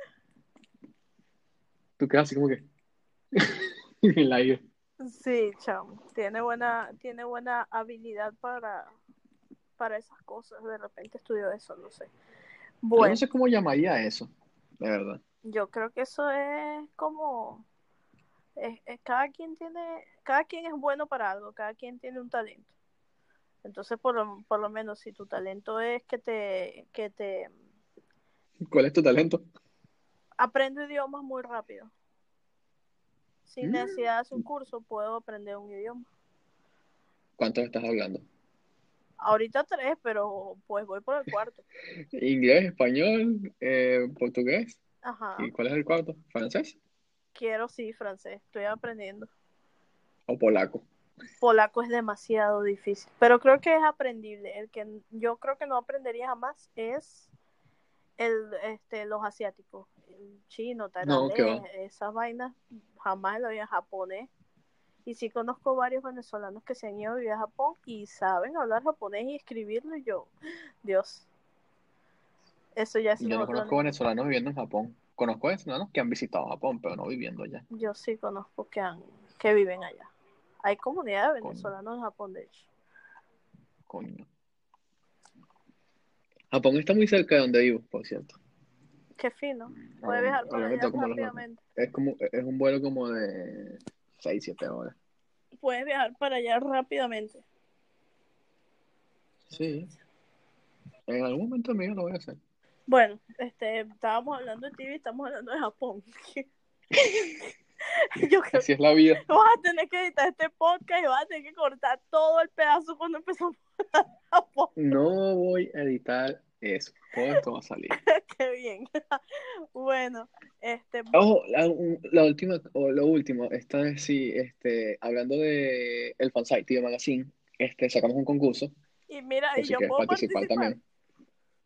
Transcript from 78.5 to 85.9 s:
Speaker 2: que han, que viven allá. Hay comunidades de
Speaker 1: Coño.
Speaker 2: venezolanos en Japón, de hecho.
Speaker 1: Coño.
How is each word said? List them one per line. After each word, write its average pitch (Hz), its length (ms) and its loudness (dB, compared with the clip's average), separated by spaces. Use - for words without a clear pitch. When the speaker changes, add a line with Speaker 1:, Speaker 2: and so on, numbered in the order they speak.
Speaker 2:
que - 100 -8
han, 175 240 -6
que 214 160 4
viven 185 300 4
allá. - 260 -16
Hay 202 140 2
comunidades 262 580 0
de 240 60 -6
Speaker 1:
Coño. 214 80 -10
Speaker 2:
venezolanos 196 480 -10
en 240 60 -12
Japón, 202 280 -10
de - 120 -14
hecho. - 220 -20
Speaker 1:
Coño. - 400 -16